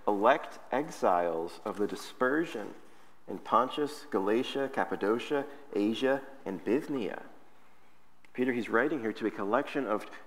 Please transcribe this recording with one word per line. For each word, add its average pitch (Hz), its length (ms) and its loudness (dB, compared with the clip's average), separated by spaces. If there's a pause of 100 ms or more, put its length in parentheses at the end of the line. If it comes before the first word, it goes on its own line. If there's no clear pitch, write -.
elect 107 520 4 (120)
exiles 87 920 2
of 98 140 -6
the 101 100 2
dispersion 127 800 -2 (600)
in 101 80 -4
Pontus, 131 760 2
Galatia, 120 600 2
Cappadocia, 117 720 0 (280)
Asia, 117 480 4 (240)
and 95 200 -4
Bithynia. 131 560 0 (1120)
Peter, 127 200 0
he's 110 160 -2
writing 127 320 4
here 110 120 0
to 113 140 0
a 98 40 0
collection 120 540 0
of 104 200 0 (220)